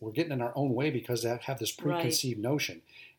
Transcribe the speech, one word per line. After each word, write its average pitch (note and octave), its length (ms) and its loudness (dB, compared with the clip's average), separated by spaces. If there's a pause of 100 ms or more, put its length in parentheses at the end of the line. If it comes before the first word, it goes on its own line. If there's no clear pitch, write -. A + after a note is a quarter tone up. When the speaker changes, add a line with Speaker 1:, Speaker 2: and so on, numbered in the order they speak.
Speaker 1:
we're A2 120 -6
getting D3+ 200 0
in B2+ 80 0
our A#2+ 160 0
own C3+ 180 2
way C#3+ 160 2
because A#2 320 0
they A#2+ 140 2
have B2+ 220 -4
this - 200 -2
Speaker 2:
Right. E3 180 2
Speaker 1:
preconceived B2+ 420 2
notion. A#2 420 0 (380)